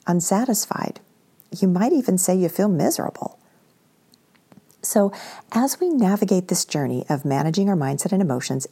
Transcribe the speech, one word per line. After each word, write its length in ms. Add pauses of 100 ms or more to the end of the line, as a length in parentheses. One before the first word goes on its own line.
unsatisfied. 920 (600)
You 80
might 260
even 240
say 180
you 140
feel 200
miserable. 680 (1400)
So 280 (400)
as 280
we 100
navigate 600
this 160
journey 440
of 160
managing 440
our 60
mindset 360
and 100
emotions, 500